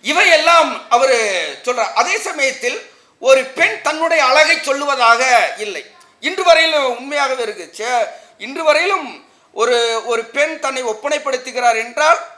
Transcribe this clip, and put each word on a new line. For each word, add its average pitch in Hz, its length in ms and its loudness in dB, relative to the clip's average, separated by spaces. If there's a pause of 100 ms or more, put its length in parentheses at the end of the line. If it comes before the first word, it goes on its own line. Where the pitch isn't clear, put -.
இவையெல்லாம் 330 640 4 (240)
அவரு 254 220 4 (480)
சொல்றார். 247 360 -2
அதே 359 140 0 (120)
சமயத்தில் 269 520 -4 (440)
ஒரு 262 180 6 (180)
பெண் 415 180 0 (100)
தன்னுடைய 320 340 0 (100)
அழகை 302 260 4 (120)
சொல்லுவதாக 269 540 2 (420)
இல்லை. 170 180 -8 (460)
இன்று 381 200 -4
வரையிலும் 320 400 4 (120)
உண்மையாகவே 269 460 -4
இருக்கு. 180 200 -10 (120)
சே-, 233 300 -2 (380)
இன்று 285 220 -8
வரையிலும் 330 380 0 (540)
ஒரு, 240 160 2 (340)
ஒரு 233 120 0 (140)
பெண் 311 180 0 (100)
தன்னை 262 180 -4 (100)
ஒப்பனைப்படுத்துகிறார் 254 920 -2
என்றால் 302 340 0 (200)